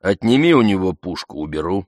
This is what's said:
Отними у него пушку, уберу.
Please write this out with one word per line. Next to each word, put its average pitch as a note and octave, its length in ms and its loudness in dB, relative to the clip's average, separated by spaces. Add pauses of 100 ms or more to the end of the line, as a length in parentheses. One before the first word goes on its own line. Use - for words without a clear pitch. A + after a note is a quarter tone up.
Отними A#2+ 520 2
у C#3 100 6
него F#2+ 320 0
пушку, - 460 -12
уберу. D#2 480 -6